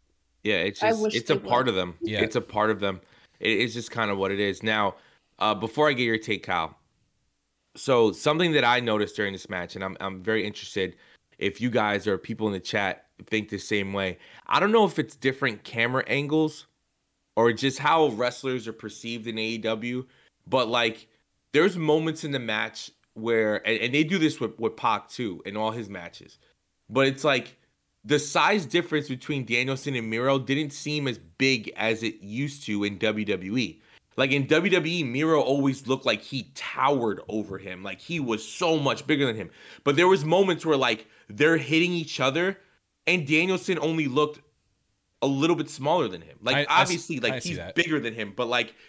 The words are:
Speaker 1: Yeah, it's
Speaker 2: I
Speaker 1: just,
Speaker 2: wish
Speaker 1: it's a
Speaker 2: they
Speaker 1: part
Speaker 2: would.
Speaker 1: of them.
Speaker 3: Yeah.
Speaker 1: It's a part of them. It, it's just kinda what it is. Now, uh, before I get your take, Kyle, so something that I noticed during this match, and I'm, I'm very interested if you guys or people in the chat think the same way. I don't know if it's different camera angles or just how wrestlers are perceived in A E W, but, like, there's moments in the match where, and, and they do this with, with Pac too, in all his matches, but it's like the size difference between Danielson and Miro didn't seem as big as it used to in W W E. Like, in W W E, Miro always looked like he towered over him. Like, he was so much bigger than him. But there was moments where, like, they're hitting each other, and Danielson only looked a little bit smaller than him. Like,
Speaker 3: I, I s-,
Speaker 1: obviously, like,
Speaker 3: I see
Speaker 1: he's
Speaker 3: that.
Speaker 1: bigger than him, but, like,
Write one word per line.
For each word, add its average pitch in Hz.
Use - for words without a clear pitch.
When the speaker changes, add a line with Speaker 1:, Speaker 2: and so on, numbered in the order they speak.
Speaker 1:
Yeah, 107
it's 196
Speaker 2:
I 214
Speaker 1:
just, 226
Speaker 2:
wish 214
Speaker 1:
it's -
a 151
Speaker 2:
they 202
Speaker 1:
part 127
Speaker 2:
would. -
Speaker 1:
of 98
them. 90
Speaker 3:
Yeah. 107
Speaker 1:
It's 110
a 120
part 107
of 101
them. 98
It, 104
it's 113
just 117
kinda 107
what 95
it 101
is. 101
Now, 107
uh, 104
before 113
I 143
get 123
your 113
take, 110
Kyle, 82
so 117
something 160
that 139
I 123
noticed 107
during 101
this -
match, 90
and 95
I'm, 95
I'm 95
very 110
interested 95
if 98
you 123
guys 104
or 98
people 110
in 101
the 92
chat 101
think 107
the 101
same 98
way. 95
I 135
don't 202
know 220
if 160
it's -
different 131
camera 120
angles 147
or 117
just 123
how 156
wrestlers 120
are 110
perceived 117
in 113
A 110
E 113
W, 113
but, 123
like, 117
there's 180
moments 160
in 147
the 135
match 110
where, 110
and, 113
and 123
they 151
do 175
this 156
with, 110
with 110
Pac 110
too, 104
in 101
all 110
his 113
matches, 87
but 135
it's 135
like 135
the 147
size 170
difference 151
between 131
Danielson 131
and 113
Miro 131
didn't 139
seem 147
as 117
big 131
as 110
it -
used 135
to 101
in 101
W 107
W 98
E. 92
Like, 131
in 139
W 165
W 165
E, 156
Miro 143
always 135
looked 131
like 110
he -
towered 131
over 104
him. 92
Like, 95
he 170
was 113
so 160
much 131
bigger 143
than 110
him. 92
But 143
there 175
was 180
moments 170
where, 151
like, 120
they're 147
hitting 160
each 165
other, 170
and 170
Danielson 180
only 160
looked 147
a 135
little 143
bit 143
smaller 147
than 87
him. 78
Like, 127
Speaker 3:
I, 143
I -
s-, 143
Speaker 1:
obviously, 170
like, 120
Speaker 3:
I 123
see 170
Speaker 1:
he's -
Speaker 3:
that. -
Speaker 1:
bigger 165
than 113
him, 101
but, 120
like, 120